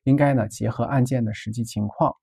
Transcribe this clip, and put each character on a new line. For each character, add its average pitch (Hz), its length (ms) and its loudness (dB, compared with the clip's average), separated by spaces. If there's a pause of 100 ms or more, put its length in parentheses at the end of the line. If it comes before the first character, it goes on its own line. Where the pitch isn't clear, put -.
应 135 100 6
该 143 200 4
呢 113 140 2
结 110 200 -4
合 117 160 -2
案 131 180 2
件 123 220 0
的 107 80 -2
实 - 180 -10
际 113 140 -4
情 208 240 -4
况， - 340 0